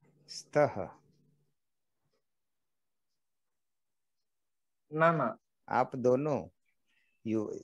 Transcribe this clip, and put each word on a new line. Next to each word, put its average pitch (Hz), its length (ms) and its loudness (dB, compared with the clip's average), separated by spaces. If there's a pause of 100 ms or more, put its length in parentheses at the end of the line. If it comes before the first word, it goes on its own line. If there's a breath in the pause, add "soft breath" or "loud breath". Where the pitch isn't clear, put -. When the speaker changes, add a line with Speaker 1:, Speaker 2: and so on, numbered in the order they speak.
(280)
Speaker 1:
स्तः। - 640 -2
Speaker 2:
न, - 80 -20 (4000)
न। 156 440 2 (320)
Speaker 1:
आप 127 260 0
दोनों, 127 520 0 (800)
यु-, 110 360 -2